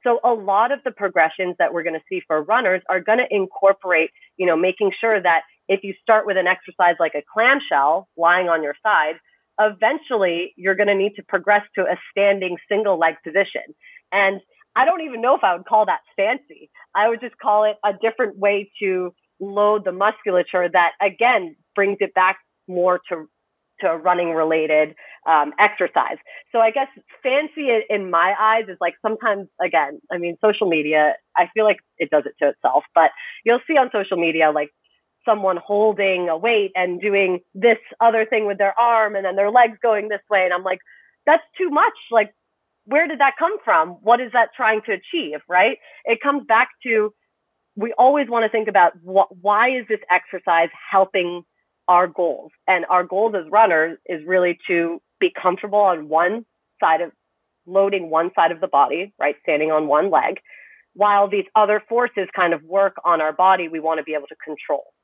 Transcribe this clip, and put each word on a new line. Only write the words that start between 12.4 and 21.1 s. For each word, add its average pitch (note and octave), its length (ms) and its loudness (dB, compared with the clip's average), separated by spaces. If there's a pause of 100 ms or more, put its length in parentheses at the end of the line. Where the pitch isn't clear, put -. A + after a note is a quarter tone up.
single G3+ 280 0
leg D#3+ 260 0
position. F3 520 -6 (360)
And G3 300 0 (340)
I B3+ 100 4
don't E4+ 160 0
even B3+ 200 -10
know B3+ 140 2
if - 80 -2
I F3+ 120 2
would F#3 100 -14
call G#3+ 200 2
that F3 140 -2 (160)
fancy. G3 560 -6 (240)
I G#3 140 2
would A#3 100 -4
just B3 180 -16
call G#3+ 280 0
it G#3+ 180 -2
a G#3 80 0 (100)
different A3 360 -4
way G3+ 340 -2 (100)
to F#3 320 -4 (260)
load G3+ 440 0
the F3+ 80 -4
musculature F3+ 760 -2
that, F3 220 2 (100)
again, G3+ 540 -2 (200)